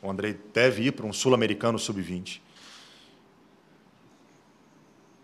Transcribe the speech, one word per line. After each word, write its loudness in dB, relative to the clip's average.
O -8
Andrei -4
deve 4
ir 2
pra -10
um -6
Sul-Americano 2
sub-vinte. -8